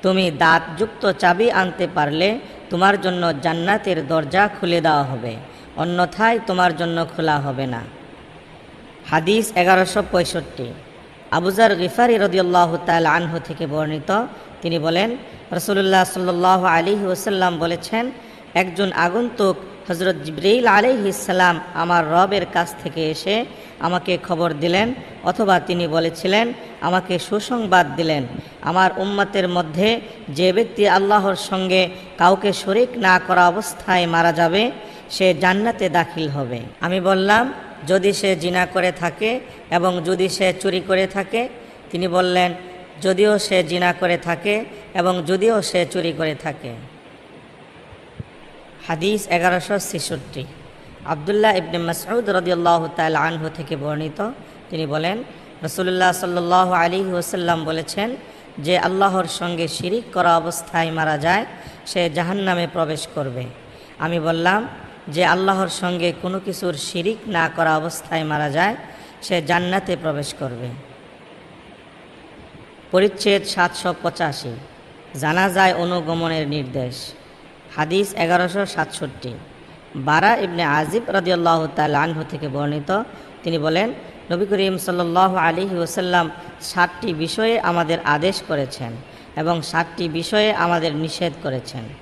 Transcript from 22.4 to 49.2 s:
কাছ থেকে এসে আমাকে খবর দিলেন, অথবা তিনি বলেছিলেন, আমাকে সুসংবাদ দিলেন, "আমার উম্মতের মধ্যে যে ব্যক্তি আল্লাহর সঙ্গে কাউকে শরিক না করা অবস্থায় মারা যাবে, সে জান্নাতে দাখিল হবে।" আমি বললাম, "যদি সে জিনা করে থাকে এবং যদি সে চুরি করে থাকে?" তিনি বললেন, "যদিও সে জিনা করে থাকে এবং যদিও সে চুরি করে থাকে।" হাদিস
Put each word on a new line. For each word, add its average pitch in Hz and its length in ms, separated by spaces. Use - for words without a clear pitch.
কাছ 170 380
থেকে 156 280
এসে 208 340
আমাকে 175 380
খবর 165 260
দিলেন, 180 400
অথবা 190 360
তিনি 175 280
বলেছিলেন, 185 680
আমাকে 180 380
সুসংবাদ 196 760
দিলেন, 156 320
"আমার 180 360
উম্মতের 202 500
মধ্যে 175 540
যে 175 240
ব্যক্তি 208 340
আল্লাহর 196 480
সঙ্গে 185 540
কাউকে 190 360
শরিক 240 440
না 185 300
করা 180 200
অবস্থায় 180 600
মারা 165 260
যাবে, 170 380
সে 185 240
জান্নাতে 190 560
দাখিল 165 400
হবে।" 127 300
আমি 180 200
বললাম, 196 520
"যদি 190 260
সে 190 220
জিনা 180 300
করে 180 260
থাকে 214 480
এবং 180 340
যদি 185 240
সে 185 320
চুরি 190 260
করে 190 200
থাকে?" 196 420
তিনি 180 160
বললেন, 180 460
"যদিও 196 380
সে 185 240
জিনা 175 300
করে 175 240
থাকে 185 480
এবং 180 340
যদিও 196 340
সে 175 300
চুরি 170 200
করে 156 240
থাকে।" 135 380
হাদিস 196 400